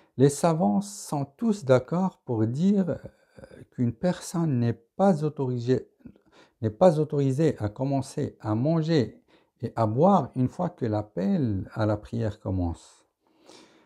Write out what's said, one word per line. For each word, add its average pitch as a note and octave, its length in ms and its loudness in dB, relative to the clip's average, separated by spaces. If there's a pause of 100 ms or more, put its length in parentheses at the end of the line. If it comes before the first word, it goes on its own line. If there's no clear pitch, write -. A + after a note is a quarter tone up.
(160)
Les C3 120 6
savants F3+ 520 0
sont - 440 -8
tous G3+ 400 -4
d'accord D#3+ 540 0
pour A2 280 -2
dire, F3 440 0
euh, - 720 -14 (100)
qu'une A#2+ 200 -2
personne E3 680 -2
n'est A#2 140 0
pas F#3 500 0
autorisée, B2+ 640 -2 (720)
n'est A2+ 80 0
pas E3 300 4
autorisée C#3+ 580 0
à G#2+ 100 -2
commencer C3+ 720 -4
à A2 160 -4
manger D#3 680 0 (400)
et A#2+ 140 -8
à A2+ 140 2
boire D3 480 4
une B2+ 120 0
fois F3 220 -6
que - 160 -6
l'appel A2+ 880 -2
à A2 120 0
la G#2 100 0
prière A2 420 -6
commence. F2+ 680 -6 (760)